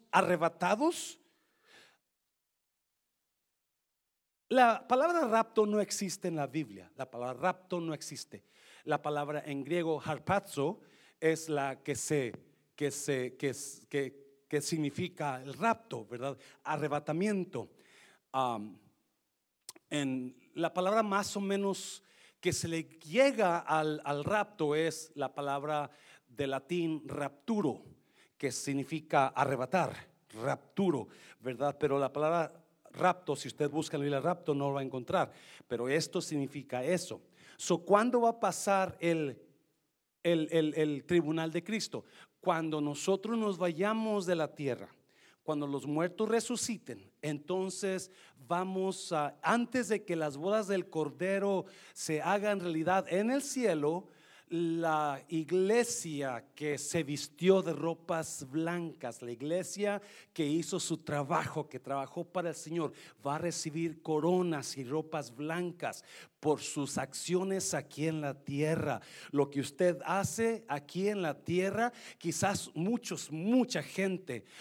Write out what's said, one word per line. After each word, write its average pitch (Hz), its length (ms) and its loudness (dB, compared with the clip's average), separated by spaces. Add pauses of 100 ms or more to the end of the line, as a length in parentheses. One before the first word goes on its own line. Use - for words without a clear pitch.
(120)
arrebatados, 180 1080 2 (3250)
la 233 380 6
palabra 311 400 4
rapto 220 380 4
no 208 140 2
existe 190 480 -4
en 170 80 -2
la 143 120 -2
Biblia. 110 480 -8
La 135 140 -8
palabra 123 240 -6
rapto 180 460 -2
no 160 140 -4
existe. - 500 -12 (400)
La 147 180 0
palabra 147 440 -4
en 139 180 -6
griego 160 400 -2
harpazo 170 760 -2 (400)
es 160 300 0
la 139 320 -2
que 143 140 -4
se, 135 380 0 (420)
que 143 160 -2
se, 131 460 -2
que 143 120 -2
es, - 400 -10
que, - 580 -6
que 147 140 0
significa 151 800 -2
el 135 120 -12
rapto, 151 520 -2
¿verdad? 123 320 -6 (260)
Arrebatamiento. 151 1040 -2 (640)
Am, 117 460 -2 (1120)
en 131 460 -4 (180)
la 160 200 -2
palabra 190 300 2
más 202 320 0
o 202 60 -2
menos 196 640 -2 (420)
que 175 80 2
se - 140 -4
le 165 160 -2
llega 214 760 2
al, 156 480 0
al 147 180 -2
rapto 190 520 0
es 156 400 0
la 139 180 -4
palabra 143 560 -2 (380)
de 131 180 -4
latín 156 640 -2
rapturo, 143 720 -2 (560)
que 131 140 -2
significa 139 800 0
arrebatar, 131 640 0 (480)
rapturo, 139 640 0 (320)
¿verdad? 131 400 -2
Pero 139 180 4
la 135 160 2
palabra 156 400 2 (380)
rapto, 175 440 2
si 135 120 -10
usted 147 200 0
busca 156 300 -2
en 139 40 0
la - 20 0
Biblia 143 160 2
rapto, 170 340 0
no 139 140 0
lo 139 80 0
va 139 60 -2
a - 20 -4
encontrar, 131 480 0 (360)
pero 120 220 -2
esto 160 320 0
significa 135 600 -4
eso. 156 360 0 (380)
So, 170 220 2
¿cuándo 220 420 6
va 233 80 6
a 233 100 -2
pasar 190 600 2
el, 160 420 2 (800)
el, 165 300 4
el, 156 240 4
el 151 300 0
tribunal 160 460 2
de 170 120 -4
Cristo? 202 420 -4 (360)
Cuando 160 380 0
nosotros 190 600 0
nos 202 180 0
vayamos 202 680 0
de 180 80 4
la 151 180 -2
tierra, 123 360 -4 (560)
cuando 147 220 -2
los 139 180 -4
muertos 175 420 0
resuciten, 220 840 -2 (100)
entonces 185 880 -2 (380)
vamos 190 640 -2
a, 147 320 0
antes 233 460 2
de 208 140 0
que 175 120 -2
las 151 220 0
bodas 196 300 0
del 190 220 0
Cordero 190 760 0 (280)
se 151 260 -2
hagan 202 400 2
realidad 175 540 2
en 208 160 2
el 277 140 2
cielo, 180 640 0 (400)
la 160 800 0
iglesia 165 1160 0 (100)
que 147 220 -2
se 165 260 0
vistió 170 580 4
de 165 120 -2
ropas 160 760 -4
blancas, 160 720 -4
la 120 100 -8
iglesia 185 720 -2 (320)
que 160 120 0
hizo 165 340 0
su 165 180 -2
trabajo, 147 720 -2
que 127 120 -12
trabajó 139 440 -6
para 170 260 -4
el 151 60 -6
Señor, 156 380 -4 (320)
va 143 100 0
a 160 40 -4
recibir 165 640 -4
coronas 160 760 0
y 135 60 -8
ropas 147 520 -4
blancas 165 680 -6 (420)
por 151 160 4
sus - 380 -4
acciones 180 720 -2
aquí 143 340 -4
en 160 140 -2
la 139 140 -4
tierra. 143 640 0 (300)
Lo 143 180 4
que 143 100 -2
usted 175 460 2
hace 220 600 0
aquí 160 400 -2
en 208 160 0
la 151 100 0
tierra, 196 580 0 (280)
quizás 185 560 0
muchos, 190 560 -2
mucha 190 500 2
gente, 180 640 -4 (160)